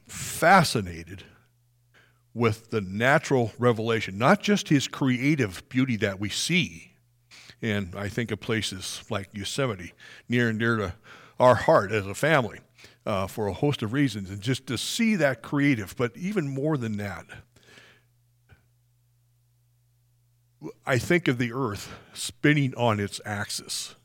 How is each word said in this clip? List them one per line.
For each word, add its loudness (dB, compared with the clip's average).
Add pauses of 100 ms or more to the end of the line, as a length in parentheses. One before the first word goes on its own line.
fascinated 2 (1120)
with 0
the -2
natural 2
revelation, 2
not 4
just 0
his 4
creative 0
beauty 0
that -2
we -4
see. -2 (680)
And -2
I -6
think -6
of -4
places -6
like -6
Yosemite, -6 (340)
near 2
and -2
dear 2
to -2 (460)
our 8
heart 4
as 0
a -10
family, 2 (460)
uh, -2
for -6
a -2
host -2
of -4
reasons, -2
and -10
just -4
to -2
see 0
that 0
creative, 0
but -2
even -4
more -2
than -4
that, -8 (3500)
I 2
think 2
of 2
the -2
earth -6 (220)
spinning 0
on 2
its -6
axis, -8